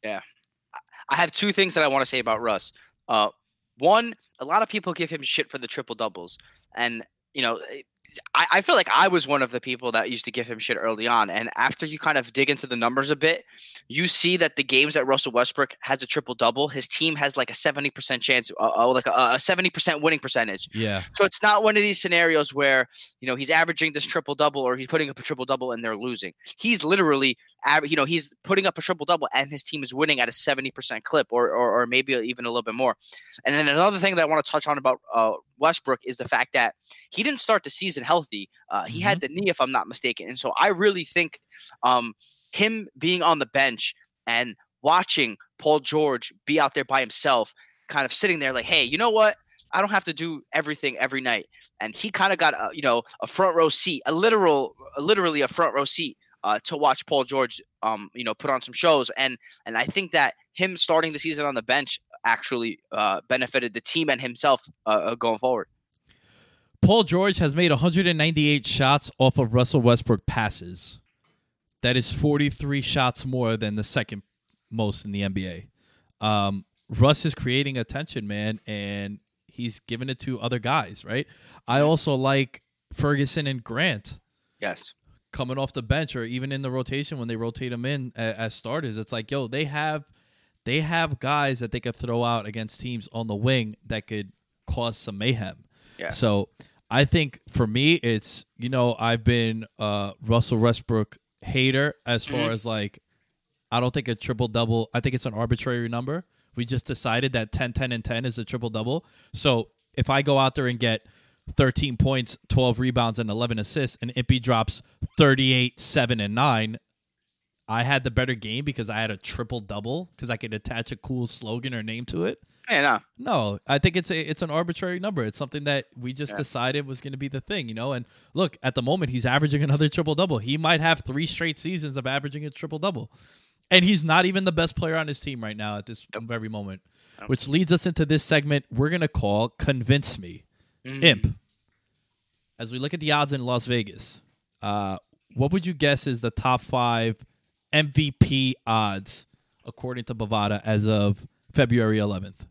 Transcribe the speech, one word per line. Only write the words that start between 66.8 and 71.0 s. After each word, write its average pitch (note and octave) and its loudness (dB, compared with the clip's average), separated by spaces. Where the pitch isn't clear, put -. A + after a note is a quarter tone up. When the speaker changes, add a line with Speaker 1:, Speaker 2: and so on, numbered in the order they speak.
Speaker 2:
Paul G#3 8
George F#3 2
has D3 2
made E3+ 4
a C#3+ 6
hundred E3+ 4
and E3 2
ninety-eight D3+ 4
shots C3+ 2
off C3 6
of A#2 2
Russell B2+ 4
Westbrook A#2 4
passes. F#2 -4